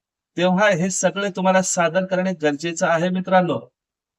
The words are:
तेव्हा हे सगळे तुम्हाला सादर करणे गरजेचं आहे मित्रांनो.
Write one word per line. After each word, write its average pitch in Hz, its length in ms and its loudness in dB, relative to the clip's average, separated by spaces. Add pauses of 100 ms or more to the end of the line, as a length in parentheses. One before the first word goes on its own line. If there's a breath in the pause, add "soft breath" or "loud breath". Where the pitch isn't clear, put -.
(380)
तेव्हा 180 320 2
हे 185 200 0
सगळे 190 400 -2
तुम्हाला 185 320 2
सादर 175 440 0
करणे 185 280 -2
गरजेचं 165 540 -2
आहे 170 220 0
मित्रांनो. 185 500 2 (600)